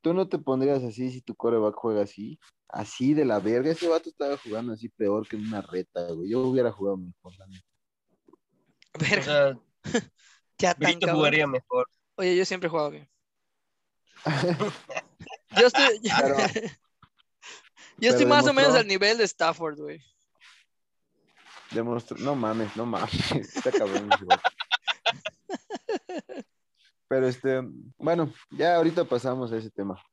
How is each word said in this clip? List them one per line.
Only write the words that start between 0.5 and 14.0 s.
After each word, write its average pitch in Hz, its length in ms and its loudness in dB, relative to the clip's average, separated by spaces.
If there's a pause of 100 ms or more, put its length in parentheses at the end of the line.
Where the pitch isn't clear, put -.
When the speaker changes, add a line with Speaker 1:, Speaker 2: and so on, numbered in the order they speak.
Speaker 1:
así 123 280 -6
si 127 120 -14
tu 110 120 -12
quarterback 110 380 2
juega 107 300 -2
así, 107 360 -10 (300)
así 127 460 -2
de 151 100 2
la 107 140 2
verga. 120 320 0
Ese 170 160 -2
vato 165 220 0
estaba 143 280 -6
jugando 113 360 -8
así 110 160 -12
peor 104 380 -2
que 107 100 -10
en 107 100 -8
una 107 140 -6
reta, 87 500 -8
güey. 85 180 -8
Yo 123 120 0
hubiera 127 300 2
jugado 98 260 -4
mejor, 90 420 -16
la 95 80 -20
neta. 95 180 -20 (1300)
Speaker 2:
Verga. 156 240 0
Speaker 3:
O - 0 -
sea, 143 360 2 (240)
Speaker 2:
<laughs> - 300 -4 (460)
Ya 180 160 2
tan - 80 -20
Speaker 3:
Brito 175 180 2
Speaker 2:
cabrón. 170 160 2
Speaker 3:
jugaría 151 300 4
mejor. 127 400 -2 (280)
Speaker 2:
Oye, 180 200 0
yo 185 100 2
siempre 180 220 -6
he - 20 -2
jugado 156 220 -2
bien. 151 180 -20 (1120)